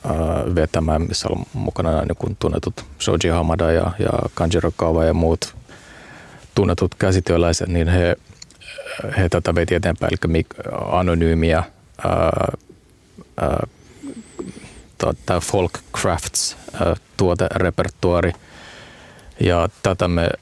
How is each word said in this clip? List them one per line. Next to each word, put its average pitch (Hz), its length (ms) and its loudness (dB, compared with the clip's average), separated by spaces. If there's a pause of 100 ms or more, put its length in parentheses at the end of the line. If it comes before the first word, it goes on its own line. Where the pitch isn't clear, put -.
ö, - 40 -6 (460)
vetämä, 78 440 2
missä 82 300 -4
oli 92 140 -4 (100)
mukana - 380 -2
nämä 78 100 2
niin - 140 -2
kuin - 240 -6
tunnetut - 460 -2 (160)
Shoji 85 320 2
Hamada 82 380 2
ja, 87 280 2
ja - 100 0 (260)
Kanjiro 85 400 2
Kawa 82 300 2
ja 80 80 4
muut 82 420 0 (1040)
tunnetut 90 340 0
käsityöläiset, 87 720 2
niin 85 200 2
he, 87 280 4 (1000)
he 92 120 2
tätä 85 260 0
veti 85 200 2
eteenpäin, 85 340 0
elikkä - 180 -2
mik-, - 440 -2 (200)
anonyymiä, 82 720 2 (400)
ää, 85 440 0 (880)
ää, - 300 -2 (1300)
tota, - 420 -2
folk - 400 -2 (180)
crafts, - 600 -2 (160)
ää, 85 220 0 (220)
tuoterepertuaari. 87 1160 0 (1080)
Ja 87 300 2 (140)
tätä 92 240 0
me 85 220 2 (120)